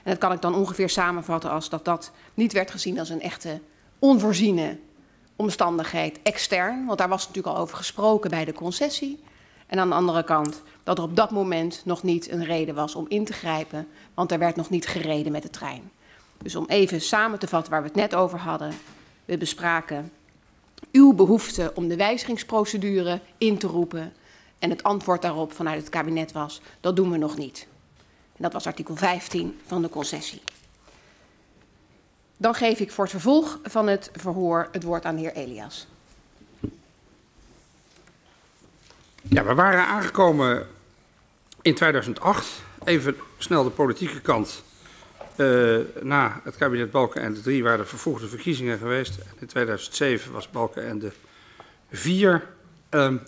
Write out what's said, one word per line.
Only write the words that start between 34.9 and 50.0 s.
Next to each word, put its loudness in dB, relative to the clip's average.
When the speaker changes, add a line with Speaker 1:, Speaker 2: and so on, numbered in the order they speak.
Speaker 1:
aan -4
de -6
heer -8
Elias. -12
Speaker 2:
Ja, 4
we 2
waren 6
aangekomen 2
in 4
tweeduizend 0
acht. 0
Even 2
snel 2
de 0
politieke -2
kant. 0
Eh, 4
na 0
het -12
kabinet 0
Balkenende 0
drie 0
waren 4
er -6
vervroegde -6
verkiezingen -4
geweest. -4
En -16
in -14
tweeduizend -4
zeven 0